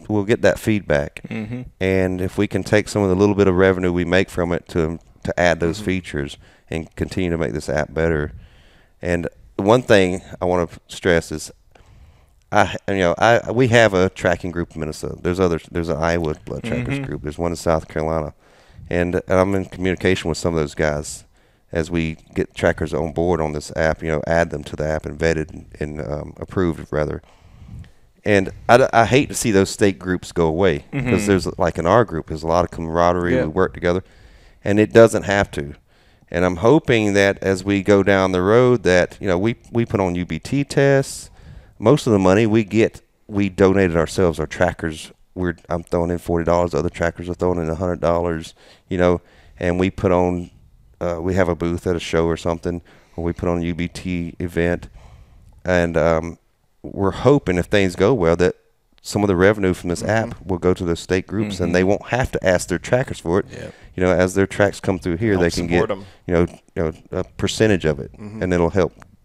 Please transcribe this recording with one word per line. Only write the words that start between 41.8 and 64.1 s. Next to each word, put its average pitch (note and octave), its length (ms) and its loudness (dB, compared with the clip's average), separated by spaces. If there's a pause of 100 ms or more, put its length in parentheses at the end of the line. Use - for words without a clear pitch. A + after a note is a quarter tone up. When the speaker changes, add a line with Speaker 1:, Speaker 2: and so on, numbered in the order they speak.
Speaker 1:
of A2 80 2
the G2 60 4
money F#2+ 260 6
we G#2+ 180 2
get, G2+ 380 0 (260)
we G2+ 220 -2
donated F#2 480 4
ourselves. E2 420 0
Our D#2 60 -4
trackers, E2 640 -4 (220)
we're, F2+ 220 -4 (120)
I'm E2+ 160 -4
throwing F2 280 -2
in F2 80 -4
forty E2+ 260 -2
dollars. F2 300 2
Other E2 160 -2
trackers E2+ 360 -4
are F2+ 60 -6
throwing F2+ 260 0
in D#2+ 100 -4
a E2 60 -2
hundred F2+ 240 -4
dollars, E2+ 540 -2 (340)
you F#2 120 -6
know, F2 200 4 (400)
and F2+ 200 -2
we F#2 100 2
put F#2+ 220 -2
on, F2+ 400 0 (500)
uh, F2 180 -4
we F#2 140 -4
have F2+ 160 2
a E2+ 60 2
booth E2+ 320 -4
at F2+ 80 0
a E2 40 -4
show E2 280 0
or E2 100 -2
something, E2+ 440 -6 (360)
or E2+ 80 -8
we E2+ 80 -2
put F2+ 160 -4
on F2 80 0
a E2+ 60 -4
U E2+ 100 -4
B E2+ 160 -4
T F2 500 -8
event. F2 480 -2 (800)
And, E2+ 320 2
um, E2 400 0 (460)
we're G2 280 -4
hoping B2+ 460 2
if E2+ 100 0
things F#2+ 280 2
go G2 180 4
well E2+ 240 2
that F2 180 2 (480)
some G#2 200 -2
of G2+ 40 2
the F#2+ 80 4
revenue F#2+ 380 4
from - 160 -6
this E2+ 120 -4
Speaker 3:
Mm-hmm. A2 300 -2
Speaker 1:
app - 140 -16
will F2+ 120 -4
go F2+ 160 2
to F#2 120 -4
the E2+ 100 -2
state F#2 320 -4
groups, G#2 280 -6
Speaker 2:
Mm-hmm. F#2 100 -4
Speaker 1:
and E2+ 100 0
they F#2 80 4
won't G2 240 0
have B2 240 -2
to - 160 -6
ask F2+ 220 2
their F2 100 -2
trackers - 400 -2
for E2+ 200 -2
it. - 120 -6
Speaker 2:
Yep. - 220 -14 (220)
Speaker 1:
You F#2 80 -2
know, F#2 80 4